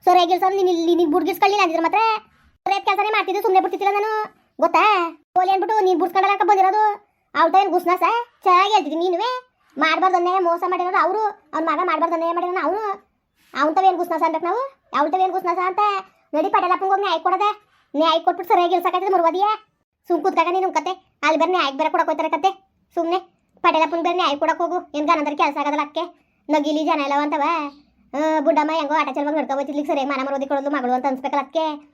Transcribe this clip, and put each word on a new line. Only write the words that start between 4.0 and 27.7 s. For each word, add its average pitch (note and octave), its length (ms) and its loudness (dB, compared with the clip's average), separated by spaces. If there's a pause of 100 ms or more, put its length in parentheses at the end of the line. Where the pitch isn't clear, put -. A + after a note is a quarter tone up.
ಗೊತ್ತಾ? E4+ 480 4 (320)
ಓಲಿ F#4 100 2
ಅನ್ಬಿಟ್ಟು G4 340 2
ನೀನ್ F#4 140 2
ಬುಡ್ಸ್ಕೊಂಡಲ್ಲ F#4+ 360 2
ಅಕ್ಕ G4+ 100 -2
ಬಂದಿರೋದು. G4+ 380 4 (520)
ಅವಳ D#4+ 160 4
ತಾವೇನ್ F#4+ 200 4
ಗುಸ್ನಾಸ? F4 280 0 (440)
ಚೆನ್ನಾಗಿ F#4+ 300 4
ಹೇಳ್ತಿದ್ದೀನಿ E4 360 0
ನೀನುವೆ. A#4+ 360 -2 (340)
ಮಾಡ್ಬಾರ್ದು E4 380 2
ಅನ್ಯಾಯ, F4+ 220 2
ಮೋಸ E4+ 280 0
ಮಾಡಿರೋರು F4+ 360 0
ಅವ್ರು, G4+ 220 0 (300)
ಅವ್ನ D#4+ 160 -2
ಮಗ D4+ 140 -2
ಮಾಡ್ಬಾರ್ದು E4 300 0
ಅನ್ಯಾಯ E4 180 -2
ಮಾಡಿರೋನು F4 340 -2
ಅವ್ನು. G4+ 260 -2 (680)
ಅವ್ನ್ D#4 160 0
ತಾವೇನ್ F#4+ 200 4
ಗುಸ್ನಾಸ E4+ 280 -2
ಅನ್ಬೇಕು D#4+ 200 -2
ನಾವು? A#4+ 540 -6
ಅವ್ಳ D4+ 120 0
ತಾವೇನ್ F#4 220 0
ಗುಸ್ನಾಸ F4+ 320 -2
ಅಂತ? F#4 160 -2 (540)
ನಡಿ D#4+ 140 0
ಪಟೇಲಪ್ಪಂಗೆ F#4 420 0
ಹೋಗಿ G4 120 0
ನ್ಯಾಯ F4+ 160 -2
ಕೊಡದೆ. F#4+ 320 0 (460)
ನ್ಯಾಯ D#4+ 240 2
ಕೊಟ್ಬಿಟ್ಟು F4+ 340 0
ಸರಿಯಾಗಿ F4+ 200 2
ಇರ್ಸಕ್ಕಾಗ್ತದೆ F#4 380 0
ಮರುವಾದಿಯ? F4 340 2 (600)
ಸುಮ್ E4+ 140 0
ಕೂತ್ಕಾಗ F4 280 0
ನೀನು F#4 220 0
ಕತೆ. D#4+ 180 -2 (320)
ಅಲ್ಲಿ D4+ 160 2
ಬೇರೆ E4 120 2
ನ್ಯಾಯಕ್ಕೆ C#4+ 280 0
ಬೇರೆ D#4 120 0
ಕೊಡಕ್ E4 160 0
ಹೋಯ್ತಾರೆ D#4+ 220 -2
ಕತೆ. E4 220 0 (440)
ಸುಮ್ನೆ E4+ 240 -2 (440)
ಪಟೇಲಪ್ಪನ್ D#4+ 400 0
ಬೇರೆ F4 140 0
ನ್ಯಾಯ D#4 200 0
ಕೊಡಕ್ D#4+ 220 -2
ಹೋಗು. F4 360 -4
ಏನ್ D4 120 -2
ಗನಂದ್ರ D4+ 260 0
ಕೆಲ್ಸ D#4+ 240 -2
ಆಗದಲ್ಲ D4 240 -2
ಅಕ್ಕೆ. D4+ 240 -6 (440)
ನಗಿಲಿ D4+ 360 0
ಜನ D#4 160 0
ಎಲ್ಲವ C#4+ 220 0
ಅಂತವ. D4 200 -2 (720)